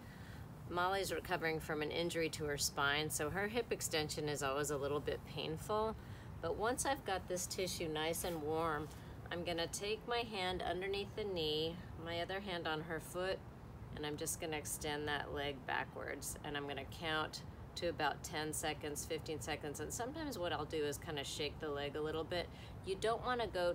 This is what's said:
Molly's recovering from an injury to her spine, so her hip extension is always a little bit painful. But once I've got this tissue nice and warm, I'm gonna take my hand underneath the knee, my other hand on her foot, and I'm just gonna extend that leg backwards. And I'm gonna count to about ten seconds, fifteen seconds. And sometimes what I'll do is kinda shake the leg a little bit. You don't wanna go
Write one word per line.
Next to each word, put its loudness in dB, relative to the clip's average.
Molly's 4
recovering 2
from 0
an 0
injury 2
to -2
her 2
spine, 4
so 2
her 2
hip 2
extension 2
is 0
always 2
a 2
little 2
bit 0
painful. 0
But 0
once 2
I've 2
got 0
this 0
tissue 0
nice 2
and 0
warm, 2
I'm -2
gonna 2
take -2
my 2
hand 0
underneath 0
the -2
knee, 2
my 0
other -2
hand -2
on 2
her -2
foot, 0
and -4
I'm 0
just -2
gonna 0
extend 0
that 0
leg 0
backwards. -2
And -2
I'm -2
gonna -4
count 0
to 2
about 2
ten 0
seconds, -2
fifteen -2
seconds. -2
And -4
sometimes -2
what 0
I'll 0
do 0
is 2
kinda -2
shake -2
the -2
leg 0
a 0
little 0
bit. 0
You 0
don't 4
wanna 2
go 4